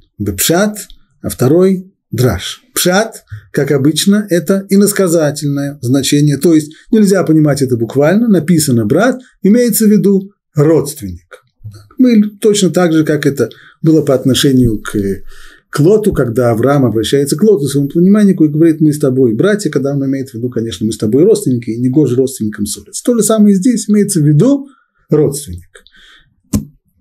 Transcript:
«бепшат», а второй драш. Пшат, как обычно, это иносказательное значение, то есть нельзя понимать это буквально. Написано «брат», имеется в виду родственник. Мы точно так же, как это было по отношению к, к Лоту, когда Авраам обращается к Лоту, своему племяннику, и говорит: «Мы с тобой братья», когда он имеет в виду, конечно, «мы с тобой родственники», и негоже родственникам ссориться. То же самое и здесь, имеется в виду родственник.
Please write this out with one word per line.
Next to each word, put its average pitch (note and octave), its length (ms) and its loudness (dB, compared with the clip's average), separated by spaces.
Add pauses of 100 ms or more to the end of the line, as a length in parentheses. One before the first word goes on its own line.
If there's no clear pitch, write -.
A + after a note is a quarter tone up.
(200)
«бепшат», D#3+ 680 -2 (340)
а - 60 -10
второй F3+ 640 0 (200)
драш. A2 500 -4 (120)
Пшат, G3 520 -2 (260)
как C#3+ 200 -2
обычно, D#3 580 0
это F#3+ 400 -2
иносказательное D#3 1120 0
значение, C#3 560 0
то E3+ 160 2
есть D3+ 180 0 (200)
нельзя G3 320 2
понимать D3+ 380 2
это B2 140 -2
буквально. D3 540 0
Написано D3+ 560 0
«брат», G#3+ 340 0 (220)
имеется A3 440 2
в G#3 60 4
виду G3 400 0 (240)
родственник. C#3 880 -2 (540)
Мы A3+ 320 2 (100)
точно G#3 300 0
так E3+ 240 0
же, D#3 100 2
как D3+ 220 -2
это C3+ 240 -2 (320)
было D#3 220 2
по C#3+ 100 0
отношению B2+ 680 0
к, - 140 -12 (760)
к - 100 -4
Лоту, G3 340 2
когда A#2+ 380 0
Авраам C3 340 2
обращается B2 500 -2
к D3+ 80 -2
Лоту, F3+ 240 2
своему C#3 220 -2
племяннику, F#3+ 560 2
и D3+ 40 2
говорит: D3+ 320 0
«Мы D3+ 120 2
с D3 60 -8
тобой B2+ 340 0
братья», F#3+ 360 -2
когда C#3 240 -4
он C#3 120 -4
имеет C3+ 240 -6
в - 60 -18
виду, A#2+ 140 -6
конечно, A2+ 360 -6
«мы A2+ 80 -2
с - 40 -10
тобой A#2+ 260 2
родственники», C#3+ 480 0
и A#2 80 -8
негоже B2+ 360 0
родственникам A2 500 -4
ссориться. - 380 -12
То A#3+ 120 0
же A3 80 0
самое G#3 320 2
и - 20 2
здесь, A3 320 -2
имеется G3+ 320 0
в C#3+ 60 2
виду A#3 400 2 (420)
родственник. D3 600 -4 (1300)